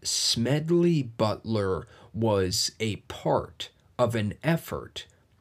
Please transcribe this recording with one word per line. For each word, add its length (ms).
Smedley 1000
Butler 840
was 680
a 160
part 760
of 160
an 280
effort 640